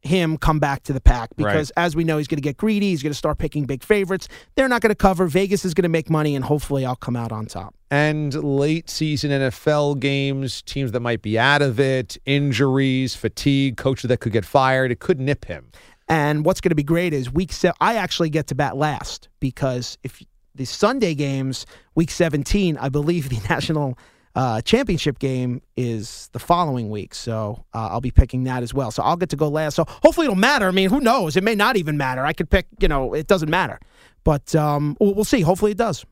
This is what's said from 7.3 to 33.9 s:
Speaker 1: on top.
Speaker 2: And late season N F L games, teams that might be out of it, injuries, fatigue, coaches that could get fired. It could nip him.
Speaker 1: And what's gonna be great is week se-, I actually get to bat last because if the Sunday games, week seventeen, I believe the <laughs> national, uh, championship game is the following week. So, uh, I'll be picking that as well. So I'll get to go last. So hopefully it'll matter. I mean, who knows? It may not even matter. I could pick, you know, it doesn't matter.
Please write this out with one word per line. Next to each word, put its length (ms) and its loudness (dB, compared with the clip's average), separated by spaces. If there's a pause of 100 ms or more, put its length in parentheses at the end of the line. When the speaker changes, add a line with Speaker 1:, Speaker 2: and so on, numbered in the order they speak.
Speaker 1:
on 120 -6
top. 300 -12 (160)
Speaker 2:
And 420 2 (100)
late 460 0
season 420 -2
N 120 0
F 260 -2
L 260 2
games, 680 -2
teams 300 -6
that 80 -2
might 200 -2
be 180 -2
out 220 6
of 180 0
it, 460 0
injuries, 880 0
fatigue, 640 0
coaches 320 -2
that 120 2
could 120 -4
get 140 0
fired. 440 2
It 100 -4
could 200 -2
nip 240 -2
him. 220 -14 (420)
Speaker 1:
And 380 0
what's 160 0
gonna 120 0
be 80 0
great 300 0
is 180 -4
week 220 -2
se-, 260 0
I 180 2
actually 340 -2
get 160 -2
to 80 -6
bat 240 -2
last 500 -6 (100)
because 640 -4
if 200 -14 (320)
the 100 -8
Sunday 500 0
games, 520 -4 (280)
week 160 2
seventeen, 680 0
I 100 -4
believe 400 -2
the 160 -4
<laughs> 60 -2
national, 480 -2 (380)
uh, 240 0
championship 580 0
game 420 -2 (160)
is 560 -6
the 60 -10
following 500 0
week. 280 -10
So, 480 -6 (100)
uh, 160 -4
I'll 100 -4
be 120 -4
picking 320 4
that 180 -4
as 100 -8
well. 200 -2
So 100 -4
I'll 140 2
get 140 -2
to 60 -4
go 120 0
last. 260 -2
So 100 2 (200)
hopefully 220 4
it'll 100 0
matter. 320 4
I 20 2
mean, 180 2
who 120 2
knows? 360 2
It 60 2
may 140 2
not 200 2
even 200 -2
matter. 280 -2
I 80 0
could 160 -4
pick, 180 4 (120)
you 80 2
know, 260 0
it 140 -4
doesn't 240 2
matter. 300 0 (420)